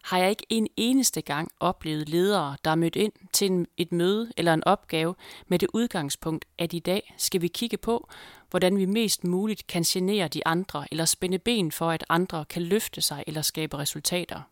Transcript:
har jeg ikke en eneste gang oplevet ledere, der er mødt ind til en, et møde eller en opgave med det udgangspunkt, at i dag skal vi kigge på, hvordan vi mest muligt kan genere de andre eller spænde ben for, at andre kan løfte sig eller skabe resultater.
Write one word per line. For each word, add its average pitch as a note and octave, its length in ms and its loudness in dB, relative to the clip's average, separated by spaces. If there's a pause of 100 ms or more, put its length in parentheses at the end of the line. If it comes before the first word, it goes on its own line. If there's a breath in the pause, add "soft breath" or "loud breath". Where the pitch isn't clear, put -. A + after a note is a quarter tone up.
har - 160 -2
jeg F#3 120 4
ikke - 200 -2
en A3 180 2 (100)
eneste A#3+ 440 2
gang D3+ 380 -4
oplevet D#3 500 -2
ledere, F3 460 2 (100)
der D#3 60 4
er D#3+ 40 4
mødt E3 200 2
ind G#3 180 2 (200)
til G3 180 0
en, F3 160 0 (100)
et E3+ 140 -2
møde G3+ 460 0
eller E3+ 160 4
en D#3+ 100 2
opgave E3+ 520 0 (320 loud breath)
med F3+ 120 2
det G3 140 2
udgangspunkt, D#3+ 720 -2 (120)
at E3+ 160 -4
i E3+ 60 -4
dag F#3 380 -4
skal - 240 0
vi F3 60 0
kigge A#3 300 -4
på, - 320 -2 (400 loud breath)
hvordan F#3 280 4
vi F#3+ 80 4
mest G#3 380 0
muligt F#3 440 0
kan E3+ 160 -2
genere F#3 440 2
de - 200 -2
andre E3 440 -2
eller D#3+ 140 0
spænde F#3 340 0
ben G#3 320 2
for, E3 180 -2
at D#3+ 200 -2
andre E3 360 2
kan - 160 -6
løfte F3 400 0
sig C#3+ 260 -2
eller D#3 140 -4
skabe D#3 360 -4
resultater. D3 640 -4 (100)